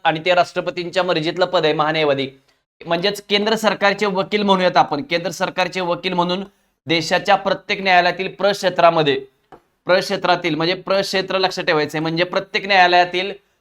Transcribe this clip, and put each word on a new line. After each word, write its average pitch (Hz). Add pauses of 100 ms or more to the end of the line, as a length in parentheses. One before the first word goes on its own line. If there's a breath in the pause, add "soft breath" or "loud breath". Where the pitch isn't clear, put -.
आणि 160
ते 180
राष्ट्रपतींच्या 175
मर्जीतलं 175
पद 180
आहे 156
महान्यायवादी. 151 (580)
म्हणजेच 175
केंद्र 208
सरकारचे 202
वकील 190
म्हणूयात 185
आपण. 151
केंद्र 170
सरकारचे 180
वकील 175
म्हणून 180 (420)
देशाच्या 175
प्रत्येक 196
न्यायालयातील 180
प्रक्षेत्रामध्ये, 170 (640)
प्रक्षेत्रातील 180
म्हणजे 165
प्रक्षेत्र 190
लक्षात 185
ठेवायचंय, 151
म्हणजे 165
प्रत्येक 190
न्यायालयातील, 180 (280)